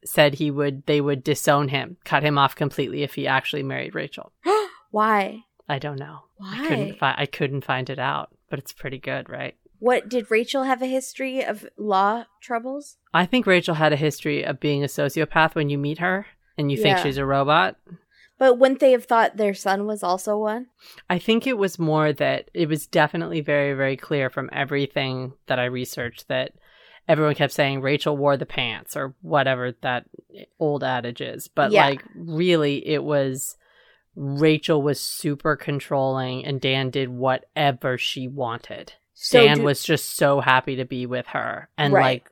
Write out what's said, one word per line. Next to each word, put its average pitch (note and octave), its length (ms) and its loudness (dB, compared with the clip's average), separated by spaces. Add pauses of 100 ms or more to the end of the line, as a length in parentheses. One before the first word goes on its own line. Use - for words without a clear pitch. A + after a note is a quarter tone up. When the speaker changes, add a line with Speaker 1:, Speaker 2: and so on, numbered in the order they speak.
Speaker 1:
said D3 300 4
he D3 160 -2
would, C#3 340 -2
they D3 160 2
would C#3 240 -2
disown C#3+ 440 2
him, C3+ 360 -6
cut C#3+ 180 0
him D3 140 0
off C#3 180 2
completely C#3 480 -4
if C#3 120 -6
he C#3 120 -6
actually C3+ 360 -2
married C3+ 320 -8
Rachel. - 360 -10 (140)
Speaker 2:
<gasps> G4+ 460 -2
Why? G#3+ 540 0 (240)
Speaker 1:
I C#3+ 100 -4
don't C#3+ 200 -8
know. D3 220 -14 (220)
I A3 260 -8
couldn't A3+ 220 -2
Speaker 2:
Why? G3+ 80 -16
Speaker 1:
fi-, C#3 180 0
I C#3+ 100 -2
couldn't C#3 380 -4
find C3 240 -4
it C3 100 -8
out, C3+ 300 -4 (220)
but D3 80 -6
it's - 160 -16
pretty C3 240 -10
good, C3+ 320 -8
right? C3 260 -10 (220)
Speaker 2:
What, A3 320 0
did A#3+ 200 -4
Rachel A#3+ 340 0
have C4 180 -2
a C4 40 -2
history C4 560 -4
of - 240 -6 (120)
law G#3 460 0 (180)
troubles? C4 560 -8 (160)
Speaker 1:
I E3+ 100 6
think B3 220 0
Rachel F3+ 280 4
had D#3 200 4
a - 20 4
history D3 480 -2
of - 160 -4
being C#3+ 220 0
a C#3+ 40 0
sociopath D3+ 680 0
when D3 160 0
you C#3+ 80 -2
meet C#3+ 200 -4
her F#3 280 -2 (320)
and D3 120 0
you C#3 60 0
think F#3 220 4
Speaker 2:
Yeah. F3 60 0
Speaker 1:
she's C#3 140 -2
a C#3 80 -2
robot. C#3 500 2 (640)
Speaker 2:
But B3+ 200 6
wouldn't C4 220 4
they C4+ 120 8
have A#3+ 140 2
thought A3+ 320 2
their G#3 160 2
son G3 320 -2
was G#3+ 160 -6
also F#3+ 340 -2
one? G#3+ 300 -4 (420)
Speaker 1:
I F3+ 100 0
think A3+ 280 0
it B3+ 100 0
was G3 220 -2
more D#3 340 2
that C3+ 400 -2
it E3+ 160 -2
was D3+ 180 -4
definitely E3 540 0
very, C#3+ 320 0
very C3+ 240 -2
clear C3+ 320 -2
from C3 240 -6
everything C3+ 800 -4 (140)
that C3 120 -2
I B2 60 0
researched B2 640 -8
that C3 240 -4 (560)
everyone D3+ 260 4
kept D3 180 0
saying, C#3 280 0
"Rachel C#3+ 360 0
wore C#3+ 200 4
the C3 100 -8
pants," A#2+ 500 -6
or C3+ 260 -8
whatever C3 580 0
that B2 240 -4 (540)
old D3 260 0
adage B2 360 -4
is. B2+ 280 -10
But, C#3+ 240 0
Speaker 2:
Yeah. F#3+ 140 6
Speaker 1:
like, C#3 160 -2 (120)
really, E3 720 0
it D3 180 0
was C3+ 520 -2 (580)
Rachel D3+ 680 2
was C#3+ 180 0
super D3 560 -2
controlling C3+ 880 -2
and C#3 160 -4
Dan C3+ 300 0
did C3 200 -2
whatever B2+ 880 -2
she - 300 -4
wanted. B2 680 -8 (180)
Speaker 2:
So - 320 6
Speaker 1:
Dan D3 140 8
Speaker 2:
do - 60 0
Speaker 1:
was C#3+ 180 0
just - 340 0
so C#3+ 240 4
happy C3 360 2
to B2+ 80 -4
be B2 220 -6
with B2 220 -6
her A#2 400 -6 (100)
and, D3 140 2
Speaker 2:
Right. D3+ 100 8
Speaker 1:
like, C3 300 0